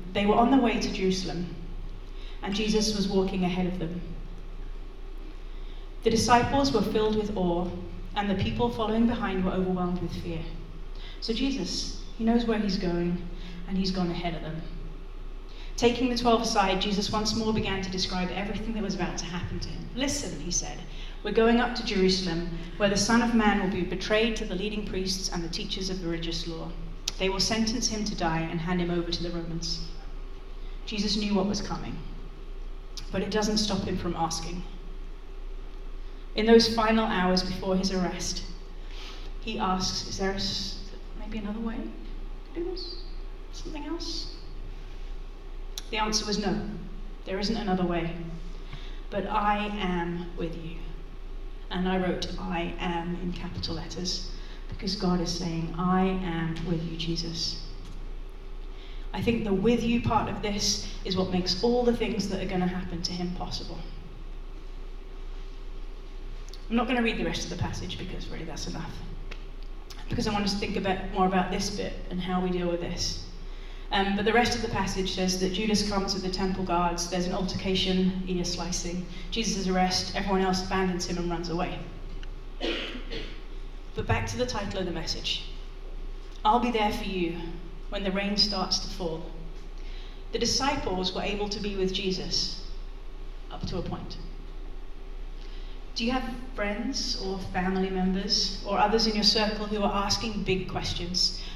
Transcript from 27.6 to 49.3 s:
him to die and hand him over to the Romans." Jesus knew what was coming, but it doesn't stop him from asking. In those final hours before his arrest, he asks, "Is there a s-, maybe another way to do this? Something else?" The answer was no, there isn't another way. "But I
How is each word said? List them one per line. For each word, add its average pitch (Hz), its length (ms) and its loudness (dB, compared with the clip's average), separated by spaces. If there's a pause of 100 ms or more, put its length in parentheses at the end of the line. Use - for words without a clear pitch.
him 214 160 -2
to 208 100 -2
die 165 260 2
and 165 200 -2
hand 180 200 2
him 175 100 2
over 170 200 0
to 165 120 -2
the 170 80 -2
Romans." 165 500 -4 (1040)
Jesus 208 320 0
knew 208 180 2
what 185 120 4
was - 160 0
coming, - 340 -4 (1120)
but 196 120 0
it 190 80 -2
doesn't 214 280 4
stop 185 260 2
him 185 120 0
from 170 180 0
asking. 165 480 -2 (1700)
In 214 100 2
those 226 280 10
final 220 320 6
hours 185 360 4
before 190 340 2
his 190 140 4
arrest, - 520 0 (1000)
he 220 180 -4
asks, 190 480 2
"Is - 120 -4
there 196 140 2
a 196 40 -2
s-, - 420 -2 (400)
maybe 214 200 -4
another 208 220 -4
way 226 160 -2 (800)
to 330 60 -4
do 359 100 -2
this? - 260 -6 (560)
Something 294 340 -8
else?" 330 420 -4 (1600)
The 214 80 -2
answer 214 260 2
was 208 140 0
no, - 320 0 (560)
there 190 120 -2
isn't 208 160 0
another 185 300 2
way. 170 320 0 (920)
"But 196 160 -2
I 208 400 2 (120)